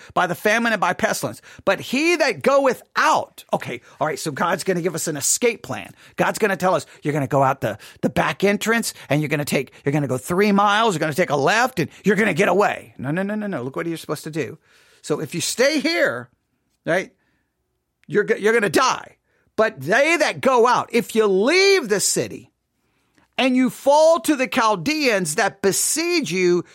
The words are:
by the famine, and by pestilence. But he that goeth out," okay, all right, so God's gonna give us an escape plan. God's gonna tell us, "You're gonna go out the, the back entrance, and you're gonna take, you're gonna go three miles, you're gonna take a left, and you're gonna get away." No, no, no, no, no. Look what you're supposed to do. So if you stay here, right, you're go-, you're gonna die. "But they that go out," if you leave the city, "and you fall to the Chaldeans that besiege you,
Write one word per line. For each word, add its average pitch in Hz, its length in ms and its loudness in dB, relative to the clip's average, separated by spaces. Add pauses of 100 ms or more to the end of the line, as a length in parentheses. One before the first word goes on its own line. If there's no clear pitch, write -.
(120)
by 175 140 0
the 165 80 -2
famine, 226 400 0
and 190 60 -2
by 180 120 0
pestilence. 180 480 -4 (240)
But 190 160 0
he 320 360 0
that 262 260 -2
goeth 277 400 2 (120)
out," 269 480 0 (120)
okay, 131 260 -6 (180)
all 143 80 -2
right, 151 120 -4
so - 120 -8
God's 165 340 -2
gonna 175 180 -2
give 170 120 -4
us 160 140 -6
an 151 80 -4
escape - 460 -2
plan. 107 320 -12 (220)
God's 175 220 -2
gonna 196 200 0
tell 185 160 0
us, 147 100 -2 (180)
"You're 147 120 -2
gonna 143 120 -2
go 139 160 2
out 135 200 0
the, 107 160 -4 (240)
the - 80 0
back 156 340 -2
entrance, 208 480 0 (160)
and 151 140 2
you're 139 80 -4
gonna 147 160 -4
take, - 260 -4 (100)
you're 139 120 0
gonna 147 120 0
go 127 120 -2
three 196 340 0
miles, 208 420 4
you're 151 60 -2
gonna 156 140 -2
take 175 160 0
a 143 60 0
left, 208 420 2
and 139 100 0 (160)
you're 190 120 4
gonna 196 180 2
get 185 140 2
away." 180 500 0
No, 123 120 -6
no, 175 120 -2
no, 202 120 -6
no, 208 120 -6
no. 170 160 -6
Look 135 140 -8
what 170 100 -6
you're 165 100 -6
supposed - 280 -8
to 165 60 -12
do. 151 280 -6 (420)
So 156 200 -4
if 160 140 -8
you 170 60 -4
stay 277 400 0
here, 233 480 -2 (560)
right, 175 300 -4 (920)
you're 196 180 0
go-, 170 120 -2
you're 208 160 0
gonna 220 160 2
die. 247 480 -2 (400)
"But 220 240 0
they 269 380 2
that 214 240 -2
go 247 240 4
out," 208 260 2
if - 220 -2
you 220 120 4
leave 302 600 4
the 196 120 0
city, - 480 -4 (880)
"and 254 180 2
you 254 140 2
fall 311 500 4
to 311 160 0
the 254 100 0
Chaldeans 214 920 0
that 196 260 -2
besiege 311 680 -2
you, 175 320 0 (120)